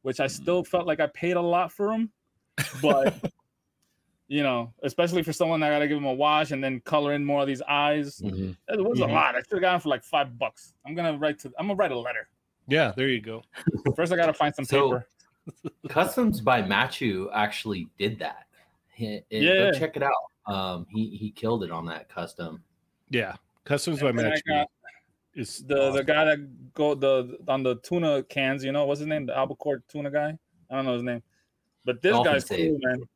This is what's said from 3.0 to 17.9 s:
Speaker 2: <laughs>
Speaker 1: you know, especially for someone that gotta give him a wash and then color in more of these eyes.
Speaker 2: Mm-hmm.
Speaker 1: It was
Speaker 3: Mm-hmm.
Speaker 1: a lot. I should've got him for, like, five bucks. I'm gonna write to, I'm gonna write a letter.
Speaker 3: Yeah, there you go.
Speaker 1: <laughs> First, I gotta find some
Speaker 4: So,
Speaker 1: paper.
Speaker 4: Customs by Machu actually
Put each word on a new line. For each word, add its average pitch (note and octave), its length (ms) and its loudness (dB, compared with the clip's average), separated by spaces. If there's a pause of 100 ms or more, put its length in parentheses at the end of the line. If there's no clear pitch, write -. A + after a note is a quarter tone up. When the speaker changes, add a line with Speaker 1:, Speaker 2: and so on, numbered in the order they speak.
Speaker 2:
<laughs> - 560 -20
Speaker 1:
you D3 160 0
know, A#2+ 280 -2 (120)
especially E3+ 400 0
for E3 80 -4
someone E3 280 0
that D3+ 100 2
gotta D3 180 2
give D3 80 0
him C#3+ 80 -4
a C3+ 80 0
wash D3 400 2
and C3+ 100 -2
then C3 180 -2
color D3 340 2
in C#3+ 100 -2
more C#3+ 160 2
of C#3 80 2
these C3+ 140 -4
eyes. D3 580 0
Speaker 2:
Mm-hmm. F#2+ 320 -4 (200)
Speaker 1:
It G#3 120 0
was A#3+ 160 0
Speaker 3:
Mm-hmm. - 100 2
Speaker 1:
a - 40 0
lot. D3 200 4
I B2+ 60 0
should've F#3+ 220 -4
got F#3 120 4
him E3+ 60 0
for, D#3 80 -4
like, C3 160 0
five C3 340 -2
bucks. - 360 -6 (120)
I'm D3 80 -10
gonna E3 240 -2
write D3+ 220 -2
to, - 80 -14 (100)
I'm F3+ 80 -4
gonna G3+ 80 -2
write F#3 180 2
a B2 60 -2
letter. A#2 300 -6 (400)
Speaker 3:
Yeah, C#3 280 4
there C3 120 0
you B2 120 0
go. A2 220 -12 (260)
Speaker 1:
<laughs> - 280 0
First, E3+ 160 0
I F3+ 40 2
gotta E3 180 4
find D3 200 0
some C#3 100 -6
Speaker 4:
So, C3+ 260 4
Speaker 1:
paper. B2 160 -2 (840)
Speaker 4:
Customs G#3+ 520 2
by A#2+ 220 4
Machu G2+ 680 0
actually G#2 560 -2 (100)